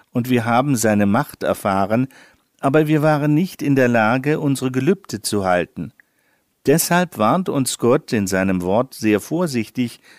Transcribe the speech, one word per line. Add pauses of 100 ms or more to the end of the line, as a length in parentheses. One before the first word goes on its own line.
(120)
und
wir
haben
seine
Macht
erfahren, (540)
aber
wir
waren
nicht
in
der
Lage,
unsere
Gelübde
zu
halten. (760)
Deshalb
warnt
uns
Gott
in
seinem
Wort,
sehr
vorsichtig (180)